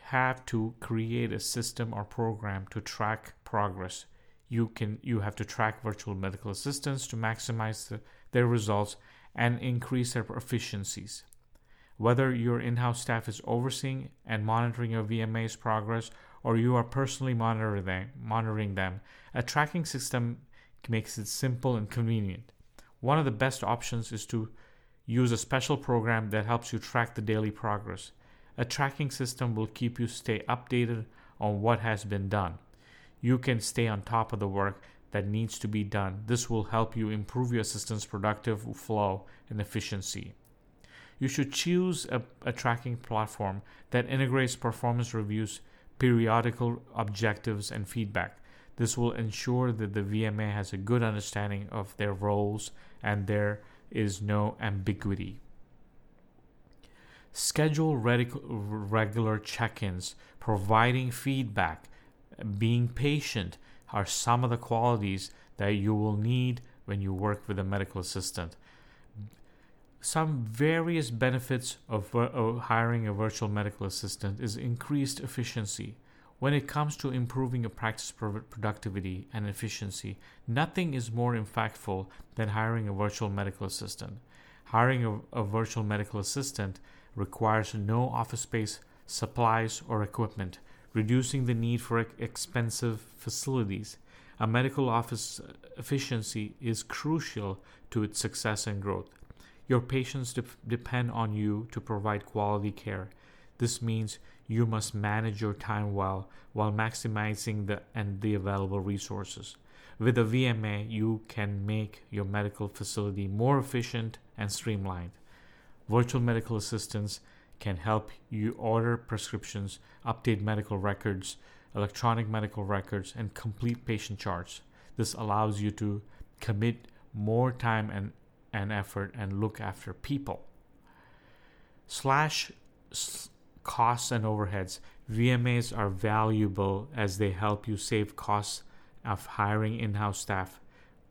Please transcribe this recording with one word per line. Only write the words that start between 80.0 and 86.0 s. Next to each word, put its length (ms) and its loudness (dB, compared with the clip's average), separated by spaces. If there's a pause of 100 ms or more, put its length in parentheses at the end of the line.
nothing 460 0
is 180 -4
more 220 2
impactful 720 -2 (280)
than 140 0
hiring 400 0
a 40 -2
virtual 360 0
medical 380 -2
assistant. 500 -8 (480)
Hiring 400 4
a, 340 -4
a 40 0
virtual 400 0
medical 360 -2